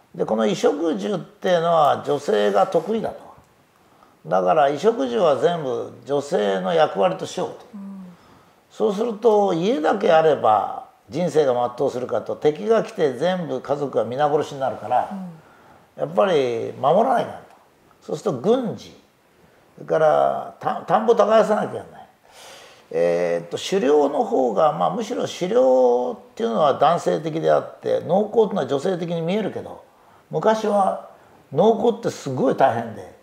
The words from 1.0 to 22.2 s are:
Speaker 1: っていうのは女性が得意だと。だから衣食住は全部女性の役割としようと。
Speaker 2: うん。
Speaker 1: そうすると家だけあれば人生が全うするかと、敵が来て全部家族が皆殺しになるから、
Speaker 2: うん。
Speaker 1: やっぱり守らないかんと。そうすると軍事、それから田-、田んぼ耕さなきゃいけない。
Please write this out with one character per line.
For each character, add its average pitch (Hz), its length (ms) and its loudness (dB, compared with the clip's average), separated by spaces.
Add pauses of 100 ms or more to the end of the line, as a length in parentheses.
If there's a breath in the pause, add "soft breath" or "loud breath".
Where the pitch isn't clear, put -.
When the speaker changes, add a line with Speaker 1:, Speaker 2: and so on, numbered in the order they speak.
Speaker 1:
っ - 20 -8
て - 300 -8
い 180 80 4
う 170 40 0
の 170 120 0
は 135 320 4
女 143 140 -2
性 208 340 0
が 196 140 4
得 180 300 -2
意 220 40 -4
だ 147 100 -6
と。 - 200 -16 (960 soft breath)
だ 175 160 0
か 180 120 2
ら 156 100 4
衣 143 160 0
食 240 280 0
住 240 100 -2
は 160 180 4
全 160 260 0
部 117 300 -6 (120)
女 143 160 -2
性 196 400 0
の 185 140 -2
役 156 260 2
割 185 160 2
と 156 100 -10
し - 120 -10
よ 170 80 -4
う - 40 -12
と。 - 240 -18
Speaker 2:
う 208 40 -16
ん。 196 280 -16 (640 loud breath)
Speaker 1:
そ 214 180 -2
う 202 60 -2
す 202 80 -4
る 233 120 -4
と 208 400 2
家 202 260 0
だ 302 180 0
け 180 140 2
あ 160 100 6
れ 156 140 4
ば 107 520 0 (200)
人 156 220 -4
生 147 140 2
が 120 320 0
全 143 100 0
う 123 40 0
す 120 80 -6
る 123 80 -4
か 113 160 -2
と、 107 120 -8
敵 151 320 -2
が 214 160 4
来 - 100 -12
て 151 220 0
全 175 320 -2
部 131 140 -6
家 - 160 -4
族 143 200 -6
が 117 80 2
皆 127 220 0
殺 147 180 0
し - 80 -10
に 139 80 -12
な 131 80 -2
る 107 80 -6
か 107 120 -12
ら、 120 220 0 (880 soft breath)
Speaker 2:
う - 40 -14
ん。 - 20 -4
Speaker 1:
や 147 40 -2
っ 151 80 -12
ぱ 202 120 4
り 120 460 0
守 139 360 2
ら 262 60 0
な 214 80 0
い - 20 -6
か 107 60 -8
ん 98 40 -14
と。 - 60 -16 (640)
そ - 120 -12
う - 20 -4
す - 80 -14
る 202 80 -2
と 123 80 -6
軍 208 360 0
事、 - 160 -20 (840 soft breath)
そ - 60 -20
れ 151 40 -16
か 160 140 0
ら 139 580 0
田-、 110 280 -6
田 185 120 2
ん 226 80 -2
ぼ 233 80 4
耕 214 340 4
さ 214 60 0
な 202 80 -2
き - 40 -4
ゃ 110 140 -10
い - 40 -14
け - 80 -20
な - 60 -20
い。 - 20 -20 (920 loud breath)